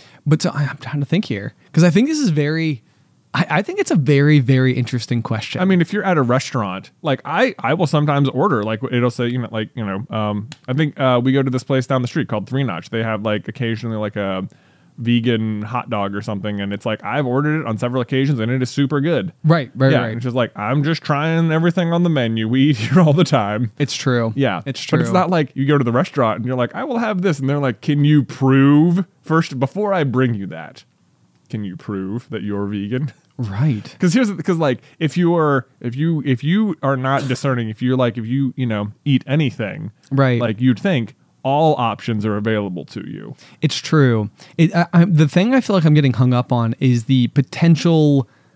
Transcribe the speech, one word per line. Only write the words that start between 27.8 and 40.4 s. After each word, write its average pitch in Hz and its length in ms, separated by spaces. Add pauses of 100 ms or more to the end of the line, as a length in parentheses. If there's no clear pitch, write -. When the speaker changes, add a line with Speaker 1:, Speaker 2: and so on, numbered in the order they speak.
Speaker 2:
"Can 147 240
you 151 200
prove, 147 840 (160)
first, 160 360
before 196 360
I 165 100
bring 127 300
you 98 140
that, 80 360 (640)
can 107 160
you 95 140
prove 98 500
that 110 140
you're 101 240
vegan?" 107 460 (260)
Speaker 1:
Right. 110 600
Speaker 2:
'Cause 175 140
here's 233 160
the, 180 140
'cause, 175 160
like, 139 240 (160)
if 151 180
you 175 180
are, 147 320 (140)
if 120 160
you, 156 300
if 131 180
you 190 380
are 135 160
not 131 280
discerning, 123 440
if 107 100
you're, 127 160
like, 123 220
if 110 80
you, 131 280
you 131 120
know, 104 260 (140)
eat 135 200
anything, 110 640 (180)
Speaker 1:
Right. 135 320